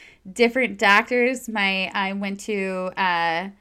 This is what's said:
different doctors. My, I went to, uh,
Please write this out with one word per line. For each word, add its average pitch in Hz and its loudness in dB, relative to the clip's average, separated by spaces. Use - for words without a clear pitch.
different 233 0
doctors. 240 4
My, 196 -2
I 196 -2
went 196 -6
to, 190 -4
uh, 170 0